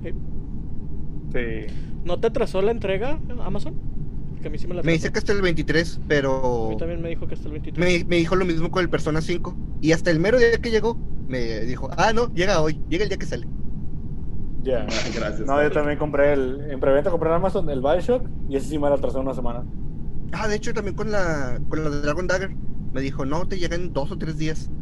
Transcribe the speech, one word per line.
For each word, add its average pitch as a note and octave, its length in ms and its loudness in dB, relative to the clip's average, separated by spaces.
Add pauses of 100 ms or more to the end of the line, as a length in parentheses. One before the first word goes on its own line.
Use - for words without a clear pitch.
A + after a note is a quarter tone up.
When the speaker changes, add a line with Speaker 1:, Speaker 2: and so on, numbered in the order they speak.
Speaker 1:
Sí. - 80 -6 (1200)
Speaker 2:
Sí. A2+ 400 -2 (320)
Speaker 1:
¿No E3+ 140 2
te A#3 80 2
atrasó A3 340 0
la G#3+ 100 4
entrega, A3+ 480 0 (240)
Amazon? G3+ 320 0 (560)
Porque - 160 -6
a D#3 40 -4
mí D3+ 60 -4
sí - 100 0
me F3+ 60 -2
la F3 100 -2
Speaker 3:
Me E3 100 4
Speaker 1:
atrasó. - 0 -
Speaker 3:
dice E3 180 0
que F3+ 80 0
hasta - 140 2
el G3+ 80 4
veintitrés, E3 680 2
pero C3 600 2
Speaker 1:
A - 20 0
mí A2 80 -2
también E3+ 240 -4
me E3 80 -4
dijo E3 180 -2
que E3 60 0
hasta - 140 -6
el D3+ 40 -6
veintitrés. D#3 340 -2 (180)
Speaker 3:
me, - 20 -2
me F3 100 2
dijo E3+ 220 2
lo F#3+ 80 2
mismo E3 260 0
con F#3 100 0
el E3+ 80 0
Persona D#3 320 0
cinco. F3 340 -2 (260)
Y D#3 100 4
hasta E3 200 2
el D#3 80 2
mero G#3+ 200 4
día A#3 220 6
que A#3 100 -2
llegó, A3 260 0 (300)
me A#2 340 -2
dijo, B2 360 -2
"Ah, G#3 160 2
no, A3+ 200 2
llega F3+ 280 2
hoy, D#3 180 0 (100)
llega F3 140 0
el G3+ 60 -2
día - 80 -2
que - 80 -4
sale". B2 220 -4 (1160)
Speaker 2:
Ya. B2 260 0
Speaker 4:
Ah, A#2+ 240 -2
gracias, G#2 280 -4
Speaker 2:
No, C3+ 60 -2
yo C3+ 100 2
Speaker 4:
padre. D3+ 140 4
Speaker 2:
también D3 280 0
compré C#3+ 340 2
el... C#3 380 -2
En C3 80 -6
preventa C#3 320 4
compré D#3+ 180 0
en E3 60 2
Amazon F#3 340 2
el C3 120 -2
Bioshock F3+ 420 2 (260)
y C3+ 80 -2
ese C3+ 120 0
sí D3+ 100 -2
me C#3+ 80 2
lo C#3+ 80 4
atrasó C3 240 0
una C3+ 140 -2
semana. A#2+ 300 -2 (680)
Speaker 3:
Ah, G#3 160 -2
de G#3 80 0
hecho, A#3 180 -2
también G3+ 220 -2
con G#3+ 160 -2
la, D3+ 480 0 (100)
con D#3 140 4
la D3+ 60 2
de C#3+ 120 -2
Dragon D3+ 260 0
Dagger. F#3+ 280 0 (380)
Me C3 80 0
dijo, C3+ 240 -2
"No, D#3+ 220 0
te F#3+ 120 0
llega E3+ 160 0
en F3 180 -2
dos C#3+ 180 -2
o F3 60 -6
tres D#3 200 -4
días". D#3 320 -2 (120)